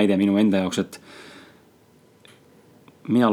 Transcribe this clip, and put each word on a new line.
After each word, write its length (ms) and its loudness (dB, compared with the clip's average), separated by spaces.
näide 160 0
minu 180 0
enda 240 0
jaoks, 220 -6
et 160 -12
mina 220 2